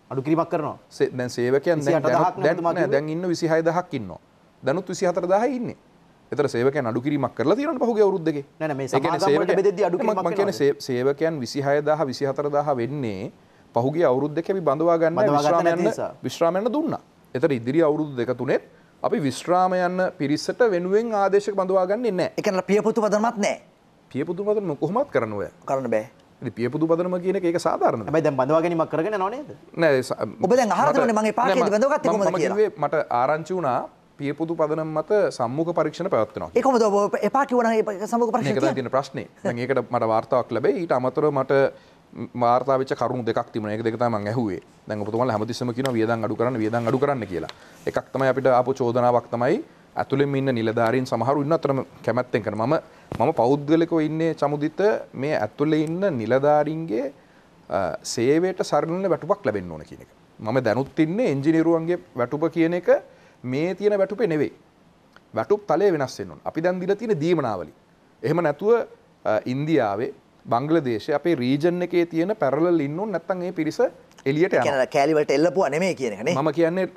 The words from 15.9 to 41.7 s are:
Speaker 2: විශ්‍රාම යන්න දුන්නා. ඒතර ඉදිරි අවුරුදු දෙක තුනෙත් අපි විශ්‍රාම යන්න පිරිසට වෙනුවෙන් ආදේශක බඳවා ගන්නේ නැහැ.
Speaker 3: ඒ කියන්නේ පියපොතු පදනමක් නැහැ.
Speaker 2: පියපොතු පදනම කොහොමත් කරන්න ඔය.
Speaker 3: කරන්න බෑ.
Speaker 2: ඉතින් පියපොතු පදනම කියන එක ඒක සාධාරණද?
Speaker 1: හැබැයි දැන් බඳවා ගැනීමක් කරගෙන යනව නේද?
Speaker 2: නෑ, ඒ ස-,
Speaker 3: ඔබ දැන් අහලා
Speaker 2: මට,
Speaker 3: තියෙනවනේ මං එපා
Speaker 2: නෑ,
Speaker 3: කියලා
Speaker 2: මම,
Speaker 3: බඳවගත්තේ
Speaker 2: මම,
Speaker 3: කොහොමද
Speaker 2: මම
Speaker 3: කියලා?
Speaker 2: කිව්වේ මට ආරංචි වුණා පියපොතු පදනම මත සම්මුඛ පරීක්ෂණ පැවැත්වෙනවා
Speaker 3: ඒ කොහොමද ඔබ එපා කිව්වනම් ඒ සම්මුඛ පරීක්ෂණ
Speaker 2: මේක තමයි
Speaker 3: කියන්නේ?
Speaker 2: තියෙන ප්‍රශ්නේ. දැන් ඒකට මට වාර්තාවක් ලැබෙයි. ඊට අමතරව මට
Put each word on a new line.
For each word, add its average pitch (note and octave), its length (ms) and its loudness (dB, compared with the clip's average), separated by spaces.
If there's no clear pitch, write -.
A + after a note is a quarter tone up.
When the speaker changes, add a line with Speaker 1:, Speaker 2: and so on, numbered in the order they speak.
Speaker 2:
විශ්‍රාම E3 340 0
යන්න G#3+ 160 -2
දුන්නා. C#4+ 280 -2
ඒතර C#3+ 180 2
ඉදිරි B2+ 300 0
අවුරුදු D3+ 340 0
දෙක A#2+ 200 -2
තුනෙත් B2+ 260 -2
අපි G#3 180 0
විශ්‍රාම F3 520 0
යන්න F3+ 280 0
පිරිසට D3+ 440 -2
වෙනුවෙන් G3 440 0
ආදේශක G3 420 2
බඳවා F#3 300 0
ගන්නේ G#3+ 260 -2
නැහැ. F3+ 240 -2
Speaker 3:
ඒ E3 60 -6
කියන්නේ F#3+ 260 -2
පියපොතු G#3 340 2
පදනමක් G#3+ 340 0
නැහැ. F3 240 -2
Speaker 2:
පියපොතු E3+ 340 -4
පදනම G3+ 320 -2
කොහොමත් G#3 340 -2
කරන්න A2+ 220 0
ඔය. G2 160 -4
Speaker 3:
කරන්න C3+ 260 -2
බෑ. A2 140 0
Speaker 2:
ඉතින් B2 100 -8
පියපොතු B2+ 360 -2
පදනම F3 320 0
කියන F#3 160 -2
එක F3+ 80 -4
ඒක E3+ 160 0
සාධාරණද? D#3+ 440 0
Speaker 1:
හැබැයි D3 200 0
දැන් D3 120 0
බඳවා C#3 260 2
ගැනීමක් D#3+ 280 0
කරගෙන E3+ 260 -2
යනව F#3+ 140 -2
නේද? B3+ 180 -10
Speaker 2:
නෑ, D#3+ 260 2
ඒ C3 60 2
ස-, - 100 -4
Speaker 3:
ඔබ F3 160 0
දැන් A#3+ 200 2
අහලා A#3+ 180 2
Speaker 2:
මට, - 60 2
Speaker 3:
තියෙනවනේ A3+ 200 2
මං A3 160 2
එපා A#3+ 140 0
Speaker 2:
නෑ, C#4+ 80 2
Speaker 3:
කියලා B3 140 2
Speaker 2:
මම, G3 80 0
Speaker 3:
බඳවගත්තේ C#4+ 340 2
Speaker 2:
මම, G#3 80 0
Speaker 3:
කොහොමද G3 100 2
Speaker 2:
මම F#3 120 -2
Speaker 3:
කියලා? C#3+ 160 0
Speaker 2:
කිව්වේ G#3 200 2
මට D3 180 -2
ආරංචි D3 460 0
වුණා D3 240 -2
පියපොතු D#3+ 380 -6
පදනම D#3 360 -2
මත - 180 -2
සම්මුඛ C#3+ 400 -2
පරීක්ෂණ E3 400 -2
පැවැත්වෙනවා G2+ 400 -2
Speaker 3:
ඒ B3 100 2
කොහොමද B3+ 200 4
ඔබ G3+ 400 2
එපා C4 240 0
කිව්වනම් A#3+ 260 2
ඒ G#3+ 340 -2
සම්මුඛ A#3 280 0
පරීක්ෂණ A3+ 180 0
Speaker 2:
මේක - 80 0
තමයි C3+ 80 2
Speaker 3:
කියන්නේ? C3+ 60 0
Speaker 2:
තියෙන B2 160 -4
ප්‍රශ්නේ. C3+ 360 -2
දැන් C#3 160 -4
ඒකට B2+ 320 0
මට A2+ 220 0
වාර්තාවක් A2+ 400 0
ලැබෙයි. E3+ 320 0
ඊට E3 80 0
අමතරව C3+ 400 2
මට C3+ 200 0